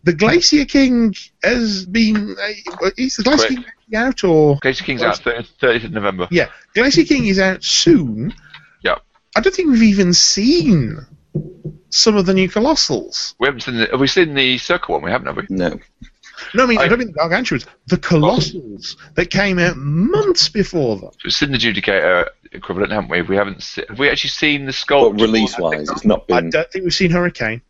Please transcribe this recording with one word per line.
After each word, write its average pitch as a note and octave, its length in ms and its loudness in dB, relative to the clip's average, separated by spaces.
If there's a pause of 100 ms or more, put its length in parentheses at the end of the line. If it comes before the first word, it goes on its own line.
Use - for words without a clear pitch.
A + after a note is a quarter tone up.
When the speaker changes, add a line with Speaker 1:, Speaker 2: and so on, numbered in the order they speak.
Speaker 1:
the F3 80 2
Glacier C4+ 540 2
King A#3+ 500 2 (260)
has G#3 440 -2
been, G#3 560 0
uh, G#3 560 -6
is C4 180 -4
the G#3+ 80 -6
Glacier A#3+ 240 4
Speaker 2:
Quick. B3+ 100 -2
Speaker 1:
King - 380 -14
out B3 300 -2
or? D3+ 360 4
Speaker 2:
Glacier C3+ 220 -2
King's B2+ 180 -4
out A2 160 0 (440)
thirtieth A#2 240 2
of A2+ 60 -10
November. F#2+ 380 -2
Speaker 1:
Yeah, E3+ 200 0 (240)
Glacier C#4 320 2
King B3+ 220 0
is F#3+ 120 2
out F#3+ 240 0
soon. D3+ 720 2 (480)
Speaker 2:
Yep. - 200 -2 (360)
Speaker 1:
I - 20 2
don't F#4+ 160 2
think F4 140 0
we've A#3 120 4
even G3 320 4
seen G#3+ 880 2 (920)
some G#3+ 280 2
of F#3+ 80 2
the F#3+ 80 2
new F#3+ 160 2
Colossals. - 920 -2
Speaker 2:
We B2+ 80 2
haven't B2+ 140 -2
seen B2 160 -6
the, A2+ 80 2
have C3 160 0
we C#3 60 4
seen E3 260 2
the C3 240 2
Circle F3 380 -4
one? C#2+ 80 -4
We E2+ 80 -4
haven't, A#2+ 160 -2
have - 100 -6
we? - 120 -8
Speaker 3:
No. F#2 300 -2 (760)
Speaker 1:
No, B3 100 4
I - 40 6
mean, A#3 120 2
I - 40 4
Speaker 2:
I E3+ 40 2
Speaker 1:
don't A#3 120 2
mean A3+ 140 -6
the C#3+ 60 -6
Gargantuans. E3+ 460 -2 (220)
The F3 100 0
Colossals D#3 1000 0 (200)
that F3+ 160 -2
came F#3+ 260 0
out F3 200 0
months A#3+ 720 0
before D3+ 480 -2
them. - 120 -14 (140)
Speaker 2:
We've - 100 -4
seen C#3+ 180 -2
the C3 60 -2
Judicator F#2+ 680 2 (240)
equivalent, F#2 400 -4
haven't G#2 180 -4
we? F2 140 -2
We F#2+ 120 -2
haven't G2+ 280 -2
se-, - 260 -10
have - 100 -14
we C#3+ 100 2
actually C#3+ 200 -2
seen C#3+ 360 -2
the C3+ 60 -8
sculpt? A#2+ 460 2
Speaker 3:
But G#2 40 2
release-wise, F#2 680 0
it's - 160 -8
not E2 260 2
Speaker 1:
I F3 100 2
Speaker 3:
been E3 100 -6
Speaker 1:
don't D#3+ 200 -2
think F#3+ 120 -8
we've E3+ 100 -2
seen F3+ 160 0
Hurricane. D#3+ 600 -2